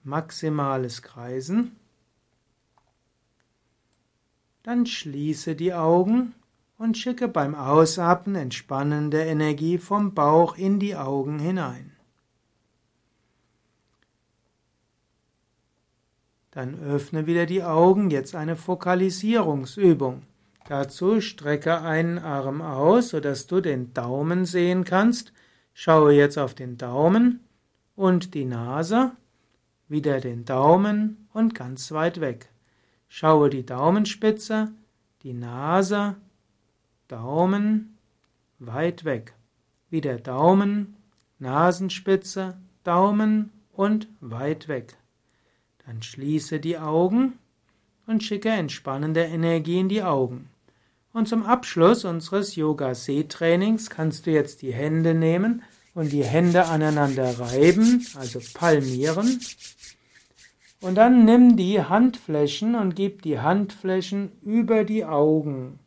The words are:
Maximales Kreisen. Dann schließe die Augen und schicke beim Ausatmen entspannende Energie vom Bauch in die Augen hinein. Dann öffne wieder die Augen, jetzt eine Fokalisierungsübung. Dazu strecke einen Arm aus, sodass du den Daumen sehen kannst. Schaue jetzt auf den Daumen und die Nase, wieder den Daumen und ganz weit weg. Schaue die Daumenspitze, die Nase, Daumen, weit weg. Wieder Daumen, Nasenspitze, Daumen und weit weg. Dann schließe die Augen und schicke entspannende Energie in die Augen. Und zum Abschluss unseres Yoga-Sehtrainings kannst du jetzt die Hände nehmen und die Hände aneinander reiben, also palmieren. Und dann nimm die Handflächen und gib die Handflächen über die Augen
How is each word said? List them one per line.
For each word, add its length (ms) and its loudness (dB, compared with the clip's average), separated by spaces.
Maximales 1000 -6
Kreisen. 720 -6
Dann 240 -2
schließe 680 -6
die 200 -4
Augen 600 2
und 180 -2
schicke 320 -4
beim 260 -2
Ausatmen 800 2
entspannende 880 -4
Energie 580 -2
vom 360 -4
Bauch 420 4
in 240 0
die 160 -4
Augen 420 -6
hinein. 540 -6
Dann 300 -10
öffne 460 -4
wieder 200 2
die 160 -4
Augen, 480 4
jetzt 240 -4
eine 220 -6
Fokalisierungsübung. 1700 0
Dazu 540 -2
strecke 600 -4
einen 380 -2
Arm 440 -6
aus, 480 2
sodass 360 -6
du 140 0
den 340 -6
Daumen 520 -2
sehen 380 0
kannst. 480 0
Schaue 380 6
jetzt 260 4
auf 160 -4
den 240 -14
Daumen 640 2
und 380 0
die 100 -4
Nase, 680 -2
wieder 320 -2
den 240 -8
Daumen 880 2
und 220 0
ganz 380 -12
weit 280 -2
weg. 300 -6
Schaue 420 4
die 160 -8
Daumenspitze, 1040 0
die 120 -12
Nase, 840 -2
Daumen, 880 -2
weit 460 -6
weg. 300 -6
Wieder 280 -4
Daumen, 800 2
Nasenspitze, 1160 -2
Daumen 680 0
und 360 -2
weit 480 -8
weg. 280 -10
Dann 180 -14
schließe 580 -6
die 180 -6
Augen 600 0
und 160 0
schicke 260 -4
entspannende 720 -2
Energie 580 0
in 80 0
die 140 -2
Augen. 460 -2
Und 160 0
zum 160 -2
Abschluss 600 2
unseres 520 -4
Yoga-Sehtrainings 1300 -2
kannst 360 -6
du 40 -2
jetzt 320 0
die 100 -6
Hände 420 0
nehmen 480 0
und 160 -4
die 140 0
Hände 420 4
aneinander 720 0
reiben, 760 2
also 260 -10
palmieren. 880 0
Und 140 -4
dann 300 8
nimm 320 10
die 260 2
Handflächen 920 0
und 220 -2
gib 260 -4
die 160 -2
Handflächen 920 -2
über 420 0
die 200 -4
Augen 840 0